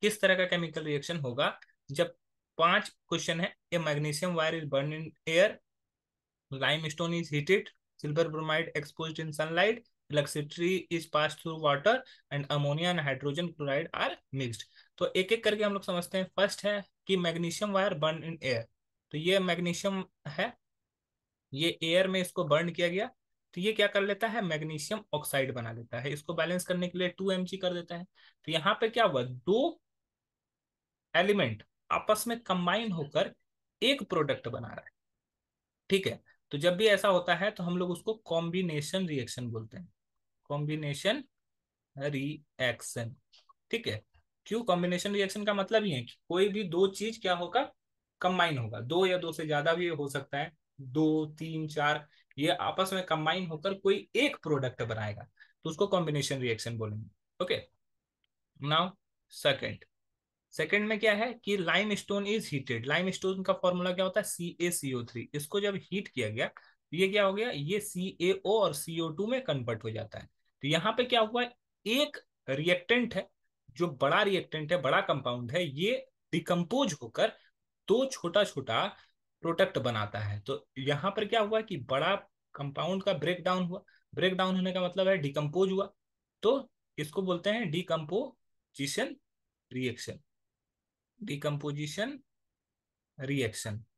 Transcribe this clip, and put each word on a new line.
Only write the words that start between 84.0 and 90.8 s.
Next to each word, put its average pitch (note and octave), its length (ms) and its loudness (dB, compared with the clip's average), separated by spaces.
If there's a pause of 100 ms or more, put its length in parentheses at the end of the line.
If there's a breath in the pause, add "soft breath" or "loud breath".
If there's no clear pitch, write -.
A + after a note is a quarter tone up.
ब्रेकडाउन F#3 420 2
होने F#3 180 0
का F#3 80 0
मतलब F3+ 260 2
है G3 100 4
डिकम्पोज D3+ 540 0
हुआ, F#3+ 220 -2 (500)
तो C4 260 4 (280)
इसको D3+ 240 -4
बोलते F3+ 280 0
हैं G#3+ 220 0
डिकम्पोजिशन F3 1400 -4 (560)
रिएक्शन, B2 480 -6 (1000)